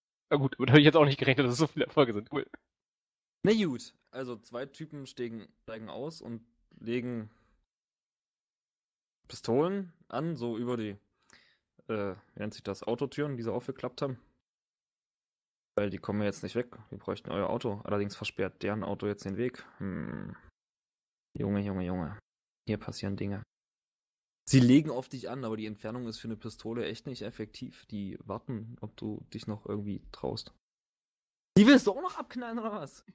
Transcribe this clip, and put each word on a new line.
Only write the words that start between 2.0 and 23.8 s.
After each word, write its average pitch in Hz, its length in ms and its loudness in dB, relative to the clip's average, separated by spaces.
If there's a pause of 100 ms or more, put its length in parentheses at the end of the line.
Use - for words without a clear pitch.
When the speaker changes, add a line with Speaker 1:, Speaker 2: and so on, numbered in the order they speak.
Speaker 1:
sind. 104 180 -6
Cool. 147 140 -2 (960)
Speaker 2:
Na 196 100 6
gut, 170 400 0 (180)
also 127 260 -6
zwei 120 280 -10
Typen 147 400 -12
steigen, 117 420 -8 (160)
steigen 113 260 -12
aus 139 320 -10
und 117 220 -10 (360)
legen 117 500 -4 (2000)
Pistolen 175 640 -2 (160)
an, 156 280 -4
so 117 220 -4
über 120 200 -2
die, 107 200 -6 (920)
äh, 101 280 -4 (180)
wie - 60 -14
nennt 104 140 -6
sich - 100 -18
das, 98 200 -6
Autotüren, 135 540 -2
die 117 60 -8
sie 113 100 -2
aufgeklappt 123 480 -6
haben. 135 180 -4 (1600)
Weil 104 120 0
die 98 80 -6
kommen 104 240 -4
jetzt 101 220 -4
nicht 98 120 -10
weg, - 220 -6 (120)
wir - 100 -12
bräuchten - 320 -8
euer 92 180 0
Auto. 110 340 -4
Allerdings 101 320 -2
versperrt - 480 -6
deren 101 200 -2
Auto 101 240 -4
jetzt 101 180 -4
den 98 120 -6
Weg. 120 280 -4 (140)
Hm. 85 560 -8 (1000)
Junge, 101 240 0
Junge, 95 220 -2
Junge. 90 340 -4 (500)
Hier 107 100 0
passieren - 400 -6
Dinge. 101 260 -6 (1040)